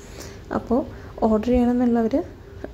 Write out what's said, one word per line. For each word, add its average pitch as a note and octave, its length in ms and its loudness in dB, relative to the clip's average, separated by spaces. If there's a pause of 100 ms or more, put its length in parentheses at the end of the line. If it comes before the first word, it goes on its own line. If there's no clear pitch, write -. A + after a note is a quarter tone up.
(540)
അപ്പോൾ - 260 0 (420)
ഓർഡർ A3 240 4
ചെയ്യണമെന്നുള്ളവർ, A#3+ 680 4 (580)